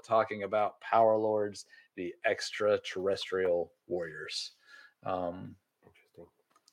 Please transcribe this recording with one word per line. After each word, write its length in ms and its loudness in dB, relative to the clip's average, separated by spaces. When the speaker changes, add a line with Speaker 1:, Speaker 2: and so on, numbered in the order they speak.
Speaker 1:
talking 380 0
about 360 0
Power 360 6
Lords, 480 0
the 180 -8
extraterrestrial 1500 0
warriors. 640 -6
Um, 520 -6
Speaker 2:
Interesting. 420 -20